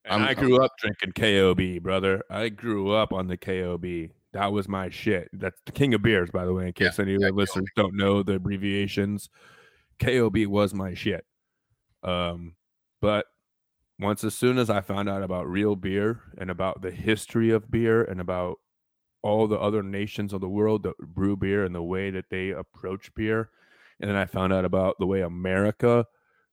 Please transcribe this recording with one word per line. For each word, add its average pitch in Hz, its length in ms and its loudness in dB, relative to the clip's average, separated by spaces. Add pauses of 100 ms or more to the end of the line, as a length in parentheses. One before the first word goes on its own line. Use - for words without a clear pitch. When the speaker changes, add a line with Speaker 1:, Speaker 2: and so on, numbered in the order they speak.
Speaker 1:
And 104 180 0
Speaker 2:
I'm, 131 60 2
Speaker 1:
I - 20 2
Speaker 2:
I'm 131 60 2
Speaker 1:
grew 127 280 6
up - 140 0
drinking 98 340 -4
K 101 280 4
O 92 140 8
B, 90 240 0
brother. 95 520 0
I 104 180 -4
grew 104 440 -2
up 107 200 2
on 92 140 -2
the 90 100 -4
K 92 260 -4
O 87 160 -2
B. 85 320 -6 (220)
That 101 200 0
was 98 160 -2
my 95 220 -4
shit. 92 420 -2
That's 95 340 -8
the - 60 -14
king 139 220 2
of 104 80 2
beers, 98 280 4
by 92 140 -4
the 90 80 0
way, 92 160 0
in - 80 -
Speaker 2:
Yeah, 92 120 2
Speaker 1:
case - 100 -6
any 98 160 2
of 98 80 4
Speaker 2:
yeah, 98 60 4
Speaker 1:
the 95 60 0
listeners 95 400 0
Speaker 2:
K 107 80 2
O - 20 4
B. 95 60 0
Speaker 1:
don't 98 60 -8
know 101 260 2
the 98 120 0
abbreviations. 101 960 -2 (680)
K 127 220 2
O 110 100 4
B 104 160 2
was 101 280 2
my 95 200 -6
shit. 90 300 -4 (800)
Um, 87 520 -4 (460)
but 104 260 0 (720)
once, 101 260 -2
as 107 100 -2
soon 127 240 2
as 113 120 2
I 101 100 2
found 98 280 -4
out 98 140 -4
about 90 260 -4
real 104 280 2
beer 101 440 -2 (180)
and 92 120 -8
about 92 320 -4
the 92 80 -6
history 110 600 0
of 110 200 0
beer 113 340 2
and 92 160 -6
about 90 360 -4 (680)
all 107 260 4
the 104 100 0
other 104 240 0
nations 101 500 -6
of 98 80 -6
the 92 80 -6
world 107 360 2
that 92 140 -6
brew 95 380 -2
beer 98 280 0
and 90 100 -4
the 85 80 -6
way 92 280 -4
that 92 200 -8
they 92 200 -4
approach - 640 -10
beer, 110 360 -2 (500)
and 101 100 -6
then 101 60 0
I 95 100 0
found 92 260 0
out 95 120 2
about 92 360 2
the 92 60 0
way 95 160 0
America 95 840 2 (480)